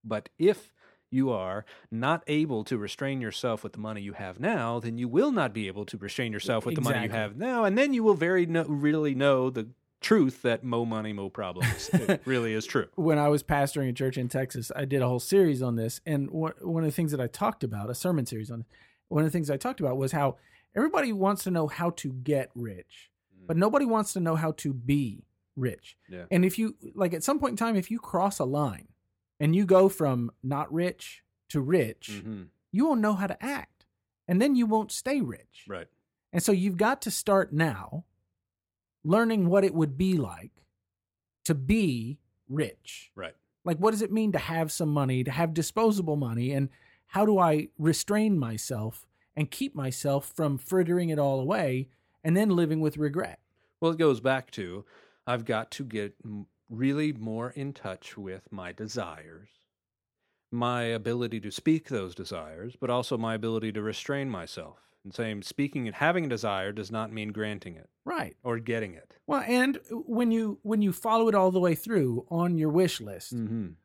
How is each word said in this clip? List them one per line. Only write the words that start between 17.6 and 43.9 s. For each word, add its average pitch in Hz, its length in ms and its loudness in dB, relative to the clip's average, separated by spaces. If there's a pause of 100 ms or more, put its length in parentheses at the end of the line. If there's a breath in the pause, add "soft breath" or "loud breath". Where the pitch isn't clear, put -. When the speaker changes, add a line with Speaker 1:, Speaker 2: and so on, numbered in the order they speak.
Speaker 2:
about, 107 260 -4
a 123 60 -6
sermon 160 320 0
series 110 240 -8
on 117 80 -10
it, 117 60 -10 (420 soft breath)
one 151 160 2
of 160 40 4
the 151 80 0
things 156 140 0
I 139 80 0
talked 254 220 -4
about 131 180 0
was 135 140 0
how 143 260 2 (380 soft breath)
everybody 294 360 2
wants 196 340 2
to 190 40 -2
know 170 160 2
how 170 240 -2
to 147 240 -6
get 131 400 -2
rich, 110 560 -12 (240)
Speaker 1:
Mm. 185 140 -20
Speaker 2:
but 165 100 0
nobody 233 280 4
wants 220 280 0
to 190 60 -2
know 165 160 2
how 160 220 0
to 143 140 -4
be 127 520 -2 (320)
rich. - 420 -6 (100)
Speaker 1:
Yeah. 90 220 -12
Speaker 2:
And 180 160 6
if 185 140 0
you, 220 160 -2 (180)
like, 180 220 0
at 160 80 -4
some 285 160 0
point 254 140 0
in 202 40 -6
time, 226 180 0
if 185 140 0
you 226 80 -2
cross 196 400 0
a 143 80 0
line 131 440 -2 (500)
and 156 160 4
you 202 100 4
go 190 240 8
from 127 400 0 (140)
not 139 280 -4
rich - 520 -4 (260)
to 151 120 0
rich, 131 580 0
Speaker 1:
Mm-hmm. 98 240 -10 (280)
Speaker 2:
you 233 140 2
won't 269 160 2
know 214 140 2
how 196 100 0
to - 180 -6
act, - 440 -10 (400)
and 180 120 4
then 277 160 4
you 233 120 4
won't 214 240 0
stay 277 300 -2
rich. - 460 -8
Speaker 1:
Right. 92 200 -10 (440)
Speaker 2:
And 175 120 0
so 220 80 2
you've 185 260 2
got 226 260 2
to 233 60 -4
start - 420 2
now 147 520 -2 (1000)
learning 208 460 4
what 190 140 6
it 190 100 4
would 151 240 2
be 185 200 4
like 87 460 -6 (840)
to 165 100 2
be 135 640 0 (300)
rich. - 640 -6
Speaker 1:
Right. 90 200 -12 (280)
Speaker 2:
Like, 165 140 -2
what 208 140 4